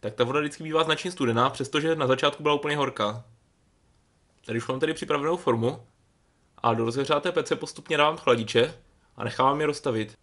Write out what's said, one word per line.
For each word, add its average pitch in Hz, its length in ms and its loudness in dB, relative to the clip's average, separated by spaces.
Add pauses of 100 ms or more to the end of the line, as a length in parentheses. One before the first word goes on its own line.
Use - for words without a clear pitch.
tak 107 140 -8
ta 123 100 2
voda 135 160 -2
vždycky 151 220 -6
bývá 160 220 0
značně 156 280 -2
studená, 123 380 2
přestože 151 460 0
na 147 100 0
začátku 135 360 2
byla 151 120 2
úplně 147 220 -2
horká. 117 480 -2 (1200)
Tady 113 120 -4
už 117 100 -8
mám 131 120 -4
tedy 156 140 0
připravenou 151 420 -2
formu 120 500 -2 (720)
a 117 160 2
do 113 100 -2
rozehřáté 139 480 0
pece 156 240 0
postupně - 400 -6
dávám 151 200 4
chladiče 120 580 2 (420)
a 110 80 -10
nechávám 135 360 2
je 151 60 0
roztavit. 120 560 -2